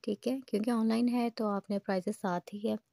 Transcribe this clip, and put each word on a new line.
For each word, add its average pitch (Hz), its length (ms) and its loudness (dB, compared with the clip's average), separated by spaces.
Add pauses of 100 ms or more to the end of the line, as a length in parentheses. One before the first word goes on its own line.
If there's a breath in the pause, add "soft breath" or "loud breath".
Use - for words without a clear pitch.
ठीक 208 220 -4
है, 262 220 0
क्योंकि 220 220 0
ऑनलाइन 226 400 4
है 240 220 2
तो 220 180 -2
आपने 202 300 -2
प्राइसेस 196 380 -2
साथ 180 360 -2
ही 208 60 -10
है। 214 160 -2 (160)